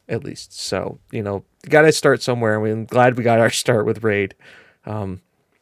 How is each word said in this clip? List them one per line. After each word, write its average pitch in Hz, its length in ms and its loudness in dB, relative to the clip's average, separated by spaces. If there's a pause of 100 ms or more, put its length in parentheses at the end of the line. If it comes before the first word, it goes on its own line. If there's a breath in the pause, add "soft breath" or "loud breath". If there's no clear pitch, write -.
at - 160 -6
least. - 340 -16
So, - 420 -8 (100)
you 117 120 -8
know, 101 220 -6 (180)
you - 60 -18
gotta 151 240 6
start 135 300 2
somewhere, 110 420 0
and 110 80 -2
I'm 110 140 -6
glad 123 320 2
we 120 60 -4
got 117 160 4
our 110 100 4
start 110 340 0
with 110 180 -4
RAID. 101 320 -2 (520 soft breath)
Um, 98 340 -10 (420)